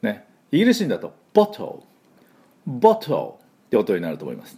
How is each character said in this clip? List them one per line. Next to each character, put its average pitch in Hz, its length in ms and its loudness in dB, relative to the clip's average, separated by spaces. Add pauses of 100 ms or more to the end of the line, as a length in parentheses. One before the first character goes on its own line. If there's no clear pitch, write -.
ね。 208 240 -6 (260)
イ 143 80 2
ギ 208 60 4
リ 247 80 6
ス 240 60 2
人 185 100 -2
だ 90 100 -2
と - 140 -10 (200)
bottle、 202 480 0 (840)
bottle 143 680 0
っ - 40 -20 (320)
て 123 80 0
音 104 180 0
に 87 60 -4
な 85 100 -8
る 73 60 -10
と 76 80 -14
思 65 80 -10
い 57 40 -12
ま 50 80 -20
す。 - 120 -20